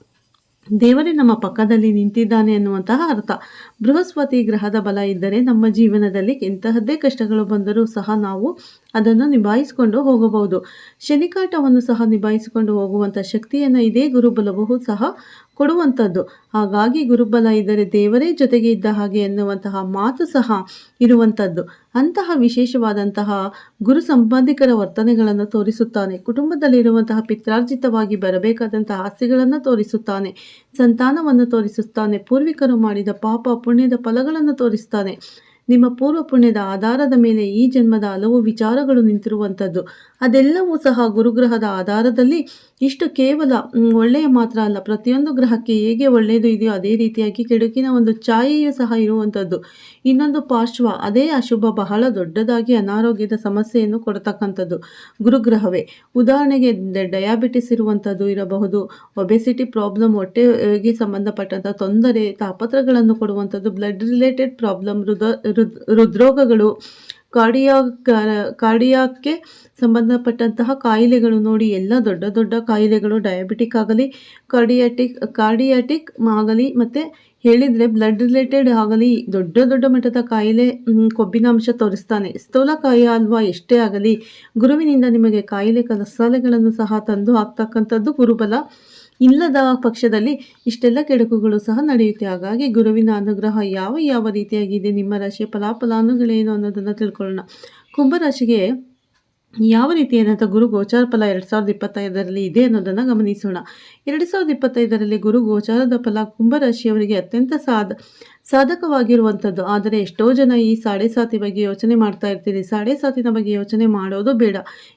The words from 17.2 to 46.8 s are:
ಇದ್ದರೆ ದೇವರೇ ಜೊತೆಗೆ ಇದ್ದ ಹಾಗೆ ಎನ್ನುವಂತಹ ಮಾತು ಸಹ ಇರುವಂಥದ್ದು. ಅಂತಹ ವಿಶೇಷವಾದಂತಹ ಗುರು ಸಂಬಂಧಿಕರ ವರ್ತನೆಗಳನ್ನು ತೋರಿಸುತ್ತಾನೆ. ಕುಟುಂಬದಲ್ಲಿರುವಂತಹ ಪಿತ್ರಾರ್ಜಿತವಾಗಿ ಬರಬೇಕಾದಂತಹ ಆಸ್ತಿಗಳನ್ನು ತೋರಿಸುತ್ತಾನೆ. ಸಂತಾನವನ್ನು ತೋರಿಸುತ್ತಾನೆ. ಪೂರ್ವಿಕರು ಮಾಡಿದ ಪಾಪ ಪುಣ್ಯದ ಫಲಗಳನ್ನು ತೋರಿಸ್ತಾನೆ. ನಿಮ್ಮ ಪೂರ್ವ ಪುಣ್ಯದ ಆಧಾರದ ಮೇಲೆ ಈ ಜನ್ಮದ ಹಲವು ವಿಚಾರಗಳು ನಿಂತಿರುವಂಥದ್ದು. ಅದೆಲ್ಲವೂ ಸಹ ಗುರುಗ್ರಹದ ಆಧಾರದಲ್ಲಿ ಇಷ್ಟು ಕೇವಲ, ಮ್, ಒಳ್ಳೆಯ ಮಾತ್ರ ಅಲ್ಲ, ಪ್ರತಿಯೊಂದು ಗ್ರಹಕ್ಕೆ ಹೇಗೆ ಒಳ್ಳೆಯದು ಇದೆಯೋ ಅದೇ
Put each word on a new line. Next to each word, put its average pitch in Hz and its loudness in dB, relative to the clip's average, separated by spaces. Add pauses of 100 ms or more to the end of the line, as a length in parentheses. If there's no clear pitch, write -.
ಇದ್ದರೆ 214 0
ದೇವರೇ 220 2
ಜೊತೆಗೆ 240 2
ಇದ್ದ 214 -2
ಹಾಗೆ 208 -2
ಎನ್ನುವಂತಹ 196 -4
ಮಾತು 208 -4
ಸಹ 254 0 (500)
ಇರುವಂಥದ್ದು. 220 2 (320)
ಅಂತಹ 349 0
ವಿಶೇಷವಾದಂತಹ 208 -2 (300)
ಗುರು 269 2
ಸಂಬಂಧಿಕರ 262 2
ವರ್ತನೆಗಳನ್ನು 214 0
ತೋರಿಸುತ್ತಾನೆ. 208 -4
ಕುಟುಂಬದಲ್ಲಿರುವಂತಹ 240 0
ಪಿತ್ರಾರ್ಜಿತವಾಗಿ 220 -2
ಬರಬೇಕಾದಂತಹ 202 -2
ಆಸ್ತಿಗಳನ್ನು 254 0
ತೋರಿಸುತ್ತಾನೆ. 208 -4 (420)
ಸಂತಾನವನ್ನು 254 2
ತೋರಿಸುತ್ತಾನೆ. 214 -2
ಪೂರ್ವಿಕರು 269 0
ಮಾಡಿದ 208 -2 (140)
ಪಾಪ 233 -2 (140)
ಪುಣ್ಯದ 240 2 (100)
ಫಲಗಳನ್ನು 285 -2
ತೋರಿಸ್ತಾನೆ. 214 -4 (520)
ನಿಮ್ಮ 247 4
ಪೂರ್ವ 294 -2
ಪುಣ್ಯದ 240 2
ಆಧಾರದ 226 -2
ಮೇಲೆ 220 2
ಈ 226 2
ಜನ್ಮದ 226 2
ಹಲವು 208 0
ವಿಚಾರಗಳು 233 0
ನಿಂತಿರುವಂಥದ್ದು. 208 -2 (400)
ಅದೆಲ್ಲವೂ 294 2
ಸಹ 254 0
ಗುರುಗ್ರಹದ 226 2
ಆಧಾರದಲ್ಲಿ 233 0 (340)
ಇಷ್ಟು 277 -2
ಕೇವಲ, 269 0 (260)
ಮ್, 226 4
ಒಳ್ಳೆಯ 240 2
ಮಾತ್ರ 233 2
ಅಲ್ಲ, 208 -2
ಪ್ರತಿಯೊಂದು 247 -2
ಗ್ರಹಕ್ಕೆ 233 0
ಹೇಗೆ 226 0
ಒಳ್ಳೆಯದು 226 2
ಇದೆಯೋ 220 0
ಅದೇ 196 -2